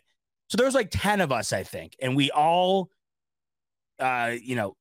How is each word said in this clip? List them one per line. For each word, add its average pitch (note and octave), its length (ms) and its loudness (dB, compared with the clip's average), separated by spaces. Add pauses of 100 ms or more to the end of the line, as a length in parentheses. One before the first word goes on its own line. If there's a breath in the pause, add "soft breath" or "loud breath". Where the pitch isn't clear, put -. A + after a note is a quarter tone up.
(500)
So - 80 -2
there B3 80 4
was, C4 100 0
like, A#3+ 160 0
ten G3+ 300 0
of D3+ 100 0
us, A2+ 220 -2
I F#2+ 100 -4
think. E2 360 -14
And C3 160 -2
we C#3 140 4
all, F3+ 600 2 (1080)
uh, A#2+ 400 0
you A#2+ 160 -6
know, G#2 260 -2